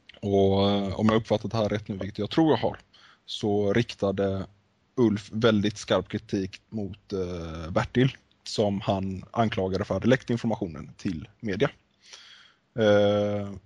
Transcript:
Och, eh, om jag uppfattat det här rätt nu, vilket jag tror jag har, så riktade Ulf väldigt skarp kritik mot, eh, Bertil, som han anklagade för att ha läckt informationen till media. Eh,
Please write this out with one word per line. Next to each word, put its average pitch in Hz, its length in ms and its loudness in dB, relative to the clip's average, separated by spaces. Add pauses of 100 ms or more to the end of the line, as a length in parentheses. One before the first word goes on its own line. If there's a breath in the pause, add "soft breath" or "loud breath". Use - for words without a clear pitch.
(200)
Och, 98 500 4
eh, 101 300 -2
om 107 80 4
jag 107 80 6
uppfattat 107 340 -2
det 113 60 -6
här 107 120 0
rätt 104 200 -6
nu, 104 80 -6
vilket 98 220 -8
jag 104 120 -4
tror 160 200 4
jag 123 60 4
har, - 220 -2 (480 soft breath)
så 101 460 0
riktade 98 720 -2 (480)
Ulf 110 380 0
väldigt 107 460 2
skarp 95 300 0
kritik 101 600 -6
mot, 101 440 -10
eh, 85 580 -6
Bertil, 120 460 0 (280)
som 101 360 0
han 95 500 -4
anklagade 95 540 0
för 98 120 -2
att 95 60 -4
ha 110 60 2
läckt 127 220 2
informationen 104 680 -4
till 85 320 -6 (120)
media. 110 300 -2 (1080 loud breath)
Eh, 104 760 2 (120)